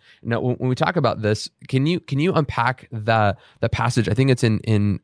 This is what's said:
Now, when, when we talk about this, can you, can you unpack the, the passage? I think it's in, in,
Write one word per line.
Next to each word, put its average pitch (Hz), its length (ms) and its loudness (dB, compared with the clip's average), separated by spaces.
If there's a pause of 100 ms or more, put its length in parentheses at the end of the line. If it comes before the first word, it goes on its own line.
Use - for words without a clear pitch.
(240)
Now, 117 180 -2
when, 123 140 0
when 127 120 -4
we 127 60 0
talk 156 220 0
about 127 260 0
this, 107 260 0 (200)
can 131 180 0
you, 175 140 0
can - 180 -6
you 165 160 0
unpack 127 580 -2
the, 110 460 2 (220)
the 113 100 0
passage? 117 400 0
I - 60 0
think 131 160 2
it's 123 120 2
in, 110 180 2
in, 104 420 0